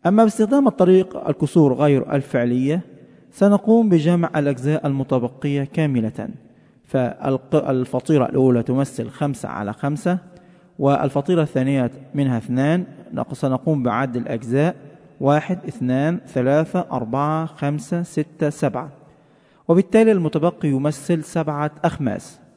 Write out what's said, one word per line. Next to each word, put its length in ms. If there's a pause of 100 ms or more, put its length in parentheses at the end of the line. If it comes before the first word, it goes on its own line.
أما 180
باستخدام 440
الطريق 640
الكسور 440
غير 420
الفعلية 640 (500)
سنقوم 580
بجمع 460
الأجزاء 520
المتبقية 760
كاملة، 680 (540)
فالق-، 720
الفطيرة 720
الأولى 380
تمثل 460
خمسة 400
على 240
خمسة، 440 (640)
والفطيرة 600
الثانية 500 (220)
منها 240
اثنان، 460 (300)
نق-، 200
سنقوم 500
بعد 320
الأجزاء، 600 (460)
واحد، 460
اثنان، 600
ثلاثة، 640
أربعة، 540
خمسة، 580
ستة، 460
سبعة، 400 (800)
وبالتالي 440
المتبقي 580
يمثل 540
سبعة 480 (140)
أخماس، 540 (180)